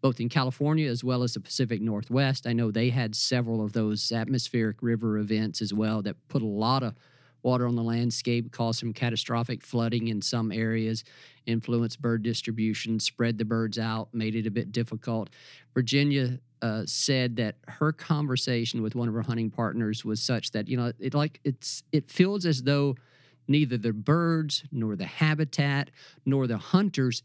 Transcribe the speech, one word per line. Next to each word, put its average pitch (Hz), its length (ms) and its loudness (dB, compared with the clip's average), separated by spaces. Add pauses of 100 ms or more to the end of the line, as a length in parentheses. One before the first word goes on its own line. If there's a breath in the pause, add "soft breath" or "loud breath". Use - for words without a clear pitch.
both 131 180 2
in 117 100 0
California 143 600 0
as 120 140 -2
well 123 180 0
as 120 140 0
the 110 40 -6
Pacific 113 420 -2
Northwest. 120 640 0
I 120 60 2
know 113 180 2
they 113 180 2
had 117 260 0
several 117 480 0
of 101 100 -4
those 107 380 0
atmospheric 113 720 0
river 113 380 2
events 107 420 0
as 101 120 -2
well 107 300 2
that 95 120 -4 (120)
put - 140 0
a 110 60 -2
lot 110 340 2
of 117 140 -4 (480 soft breath)
water 123 240 2
on 120 80 2
the 117 80 0
landscape, 117 680 0
caused 117 280 -2
some 117 140 -4
catastrophic 117 720 -2
flooding 117 440 0
in 107 140 -2
some 113 300 0
areas, 113 520 0 (420 loud breath)
influenced 117 560 0
bird 117 220 0
distribution, 110 760 -2
spread 117 380 0
the 113 80 0
birds 113 320 0
out, 110 360 -4
made 110 220 -2
it 113 120 0
a 110 40 -2
bit 98 200 -4
difficult. 113 580 -4 (460 loud breath)
Virginia, 135 640 2 (240)
uh, 110 220 -2
said 123 520 0
that 107 180 -2 (120)
her 151 240 0
conversation 127 920 0
with 107 100 -2
one 120 140 -2
of 110 80 -2
her 113 80 -2
hunting 113 260 -2
partners 110 560 -2
was 107 160 -2
such - 300 -2
that, 107 160 -4
you 127 100 -2
know, 120 220 -2
it, 127 160 -4
like, 151 280 0
it's, - 380 -4 (100)
it 147 160 2
feels 190 380 2
as 147 160 2
though 143 340 2 (520 soft breath)
neither 139 300 4
the 113 140 0
birds 156 800 2
nor 110 240 -2
the 92 120 -6
habitat 143 840 0 (340 loud breath)
nor 135 220 2
the 113 140 -2
hunters 139 640 0